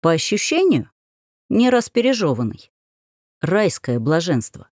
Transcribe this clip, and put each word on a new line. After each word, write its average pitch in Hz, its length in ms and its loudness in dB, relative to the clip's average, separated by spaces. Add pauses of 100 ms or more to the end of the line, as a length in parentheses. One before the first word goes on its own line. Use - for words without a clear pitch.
По 165 100 2
ощущению — 208 760 0 (600)
не 240 200 2
раз 247 220 0
пережёванный. 180 800 -2 (680)
Райское 165 580 -2
блаженство. 151 760 -2